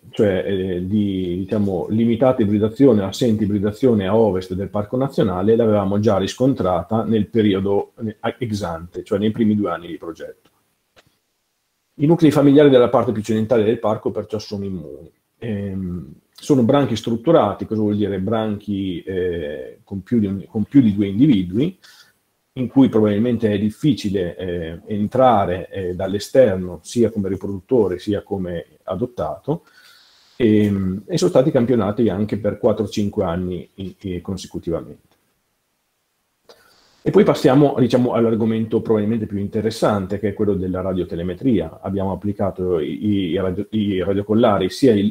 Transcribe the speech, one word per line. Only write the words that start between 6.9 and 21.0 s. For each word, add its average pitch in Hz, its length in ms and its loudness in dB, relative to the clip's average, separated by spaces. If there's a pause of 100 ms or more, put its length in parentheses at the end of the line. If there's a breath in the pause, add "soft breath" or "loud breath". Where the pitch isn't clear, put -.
nel 104 240 0
periodo, 101 640 0 (120)
eh, 107 120 -8 (220)
ex 107 240 -4
ante, 85 420 -10
cioè 104 140 -2
nei 107 120 0
primi 107 240 0
due 101 160 0
anni 85 160 -8
di 85 100 -12
progetto. - 520 -16 (1500)
I 143 60 2
nuclei 160 240 6
familiari 143 400 6
della 120 180 6
parte 120 240 2
più 107 80 -4
occidentale 110 420 0
del 113 160 2
parco 107 320 -2
perciò 104 280 -8
sono 101 260 -8
immuni. 80 480 -12 (260)
Ehm, 95 760 -8 (200)
sono 135 300 2
branchi 123 340 2
strutturati, 113 680 0
cosa 107 160 -4
vuol 104 140 0
dire? 98 220 -2
Branchi, 101 840 -4
eh, 82 840 -6
con 98 180 -10
più 120 160 0
di 104 80 2
un, 98 220 -4
con 107 160 -4
più 139 160 4
di 110 140 2
due 101 120 0